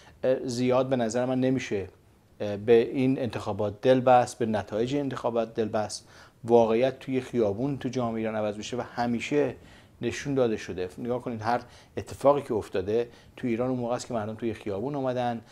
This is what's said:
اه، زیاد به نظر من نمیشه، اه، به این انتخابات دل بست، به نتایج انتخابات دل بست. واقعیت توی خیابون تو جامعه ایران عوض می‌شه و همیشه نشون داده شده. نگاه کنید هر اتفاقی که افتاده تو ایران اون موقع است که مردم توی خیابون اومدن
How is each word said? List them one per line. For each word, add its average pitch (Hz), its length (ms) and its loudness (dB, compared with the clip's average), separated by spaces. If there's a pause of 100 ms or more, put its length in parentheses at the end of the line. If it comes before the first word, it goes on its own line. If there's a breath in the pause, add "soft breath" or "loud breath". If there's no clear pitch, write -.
(240 soft breath)
اه، 131 240 2
زیاد 127 420 2
به 135 60 0
نظر 120 300 0
من 131 140 0
نمیشه، 127 480 0 (520)
اه، 104 180 -4
به 113 340 6
این 131 280 2
انتخابات 104 640 -4
دل 131 180 6
بست، 123 400 4
به 120 60 -2
نتایج 110 500 -2
انتخابات 120 580 -2
دل 113 140 -2
بست. 107 400 -6 (360 soft breath)
واقعیت 117 560 6
توی 131 220 -4
خیابون 120 560 0
تو 131 120 -6
جامعه 117 280 -2
ایران 110 180 -4
عوض 107 220 -4
می‌شه 107 200 -8
و 120 40 -4 (140)
همیشه 120 600 0 (460 soft breath)
نشون 120 320 -4
داده 117 240 2
شده. 90 400 -6
نگاه 123 240 -4
کنید 117 200 -8
هر 120 180 0 (380 soft breath)
اتفاقی 139 440 2
که 123 120 -4
افتاده 104 560 -2 (280 soft breath)
تو 131 100 -4
ایران 120 220 0
اون 127 100 -2
موقع 120 160 -2
است 120 120 -6
که 127 60 -8
مردم 110 220 -4
توی 113 180 -4
خیابون 107 420 -6
اومدن 123 460 -2 (100)